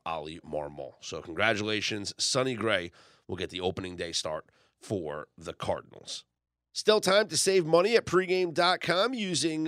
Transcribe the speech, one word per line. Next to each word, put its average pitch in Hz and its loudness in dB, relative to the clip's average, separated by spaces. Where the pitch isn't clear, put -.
Oli 80 -6
Marmol. 73 -8
So - -10
congratulations, 104 -2
Sonny 131 0
Gray 104 0
will 95 -8
get 87 -6
the 90 -8
opening 92 -4
day 85 -6
start 78 -4
for 76 -6
the 82 -10
Cardinals. - -8
Still 214 4
time 202 4
to 156 -4
save 190 4
money 180 6
at - 4
pregame 185 2
dot 175 4
com 196 2
using 160 0